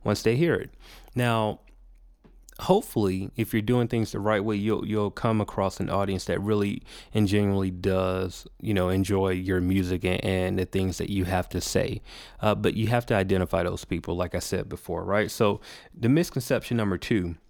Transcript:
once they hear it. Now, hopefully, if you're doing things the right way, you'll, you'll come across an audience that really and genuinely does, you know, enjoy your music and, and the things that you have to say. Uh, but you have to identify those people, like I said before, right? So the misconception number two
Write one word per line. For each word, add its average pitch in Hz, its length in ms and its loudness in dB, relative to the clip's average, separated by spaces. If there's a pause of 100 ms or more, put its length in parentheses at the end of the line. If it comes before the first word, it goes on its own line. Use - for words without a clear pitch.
once 104 180 0
they 113 140 4
hear 156 180 2
it. 95 160 -4 (440)
Now, 113 460 0 (1000)
hopefully, 101 760 2
if 110 160 -2
you're 113 80 2
doing 120 280 2
things 113 240 0
the 110 80 -4
right 104 220 2
way, 107 140 0
you'll, 104 300 0
you'll 104 240 0
come 110 300 0
across 98 400 -2
an 92 100 -2
audience 95 360 -2
that 92 140 0
really 101 420 0 (300)
and 107 140 4
genuinely 98 440 2
does, 92 760 -2 (140)
you 110 120 -2
know, 90 180 2
enjoy 95 400 2
your 92 300 0
music 90 440 0
and, 90 200 0
and 92 340 0
the 92 80 0
things 95 300 -2
that 82 120 -6
you 95 160 0
have 90 260 0
to 90 100 -4
say. - 420 -2 (380)
Uh, 107 140 2
but 104 200 0
you 110 120 0
have 120 200 2
to 120 80 2
identify 95 480 2
those 90 240 -4
people, 87 280 -4
like 87 200 -4
I 87 40 -2
said 95 300 -4
before, 85 340 -8
right? 98 280 0
So 101 300 2 (380)
the 120 100 0
misconception 135 680 0
number 98 220 0
two 90 380 0 (140)